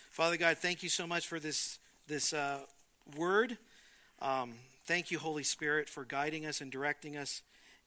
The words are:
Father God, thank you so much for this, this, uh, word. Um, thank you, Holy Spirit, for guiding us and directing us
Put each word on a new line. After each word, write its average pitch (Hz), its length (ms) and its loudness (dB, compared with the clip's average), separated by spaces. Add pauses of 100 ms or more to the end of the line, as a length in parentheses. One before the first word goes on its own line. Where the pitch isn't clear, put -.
(120)
Father 165 260 4
God, 165 220 4
thank 175 240 0
you 175 60 -4
so 175 180 0
much 170 180 0
for 165 140 -4
this, 151 400 0 (280)
this, 147 260 2
uh, 139 260 0 (560)
word. 196 420 4 (640)
Um, 131 320 0 (320)
thank 170 260 0
you, 160 80 -2
Holy 151 240 -4
Spirit, 151 460 0
for 143 160 -8
guiding 151 400 -2
us 147 160 -4
and 135 100 -10
directing 147 460 -4
us 139 240 -4 (460)